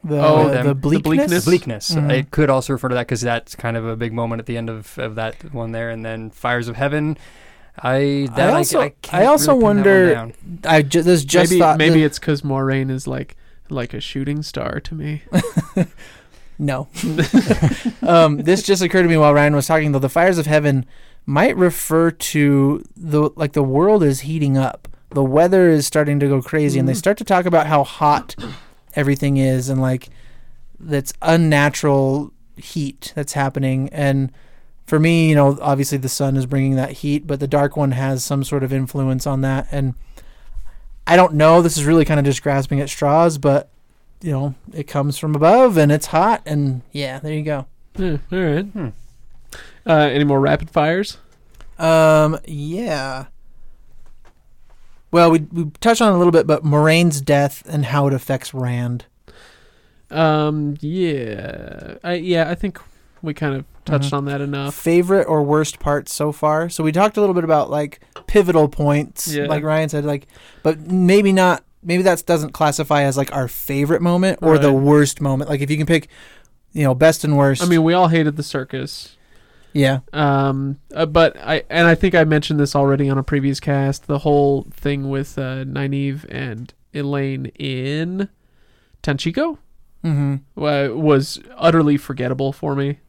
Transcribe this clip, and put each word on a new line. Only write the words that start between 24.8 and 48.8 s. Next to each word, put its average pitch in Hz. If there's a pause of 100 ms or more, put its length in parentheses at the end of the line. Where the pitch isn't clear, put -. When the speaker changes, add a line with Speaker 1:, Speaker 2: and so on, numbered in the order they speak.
Speaker 1:
The 139
weather 175
is 151
starting 147
to 143
go 135
crazy, 147
and 131
they 131
Speaker 2:
Mm. 117
Speaker 1:
start 208
to 220
talk 180
about 160
how 147
hot - (600)
everything 139
is 131
and, 131
like, 131 (680)
that's 143 (100)
unnatural 147 (260)
heat -
that's 143
happening. 135
And 139 (540)
for 156
me, 165
you 156
know, 143
obviously 139
the 131
sun 135
is 131
bringing 135
that 131
heat, 147
but 143
the 139
Dark 143
One 139
has 131
some 139
sort 139
of 131
influence 131
on 135
that. 135
And 139 (1120)
I 165
don't 180
know. 160
This 160
is 147
really 160
kinda 151
just 139
grasping 139
at 143
straws, 156
but, 143 (520)
you 170
know, 139 (200)
it 151
comes 143
from 151
above 202
and 147
it's 151
hot. 180
And 143 (100)
yeah, 135
there 151
you 151
go. 147 (320)
Speaker 2:
Yeah, 175 (140)
all 185
right. 170
Speaker 3:
Hmm. 190 (1000)